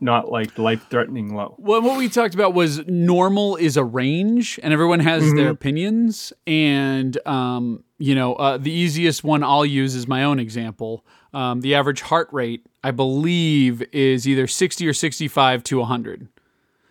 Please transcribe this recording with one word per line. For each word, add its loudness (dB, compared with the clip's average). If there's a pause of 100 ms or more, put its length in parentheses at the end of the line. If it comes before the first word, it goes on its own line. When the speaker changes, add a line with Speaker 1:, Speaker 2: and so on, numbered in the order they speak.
Speaker 1:
not, 0
like, -4
life-threatening -2
low. -8
Speaker 2:
Well, 0
what 2
we -2
talked 0
about 2
was 0
normal 2
is 0
a 4
range, 0
and -2
everyone 4
has 2 (120)
their 4
Speaker 1:
Mm-hmm. 4
Speaker 2:
opinions. -2 (160)
And, 0
um, -4 (140)
you 2
know, 0
uh, 0
the -4
easiest 0
one 0
I'll 4
use 0
is -6
my 0
own 2
example. -8 (280)
Um, -4
the 2
average 0
heart 0
rate, -6 (160)
I -2
believe, 2
is 2
either 2
sixty -2
or 2
sixty-five 0
to -2
a -2
hundred. -6 (640)